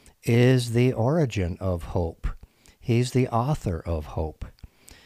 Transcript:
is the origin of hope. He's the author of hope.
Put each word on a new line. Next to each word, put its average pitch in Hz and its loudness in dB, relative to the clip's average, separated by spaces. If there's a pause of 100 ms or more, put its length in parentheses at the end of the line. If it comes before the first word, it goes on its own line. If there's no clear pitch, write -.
(240)
is 120 4
the 123 4
origin 113 0
of 92 -2
hope. - -4 (520)
He's 123 0
the 127 2
author 117 -2
of 82 -4
hope. - -8 (600)